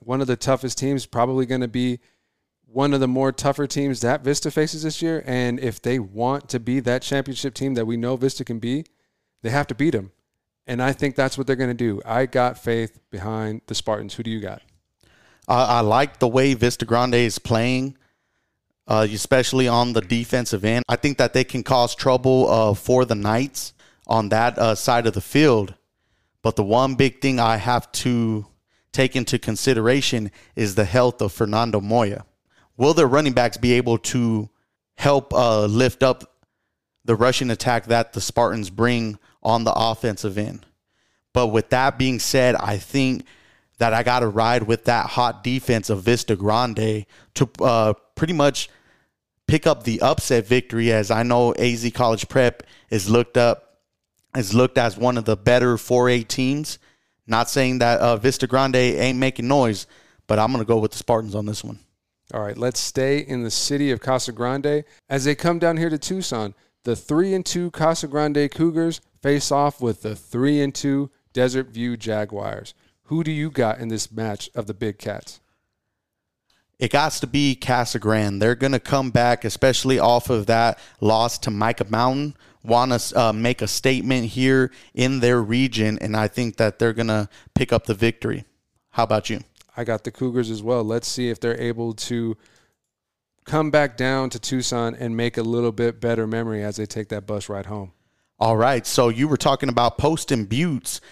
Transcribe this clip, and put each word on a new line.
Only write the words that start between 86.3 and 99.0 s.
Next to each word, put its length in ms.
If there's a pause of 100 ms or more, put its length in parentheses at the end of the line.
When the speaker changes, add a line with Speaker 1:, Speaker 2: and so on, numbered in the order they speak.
Speaker 2:
that 200
they're 140
gonna 360 (280)
pick 160
up 140
the 80
victory. 500 (460)
How 120
about 260
you? 120 (360)
Speaker 1:
I 80
got 200
the 60
Cougars 400
as 120
well. 200
Let's 260
see 220
if 100
they're 180
able 360
to 420 (1080)
come 260
back 260
down 340
to 80
Tucson 560
and 220
make 220
a 40
little 300
bit 280
better 260
memory 360
as 140
they 100
take 220
that 180
bus 220
ride 180
home. 260 (460)
Speaker 2:
All 180
right, 300
so 220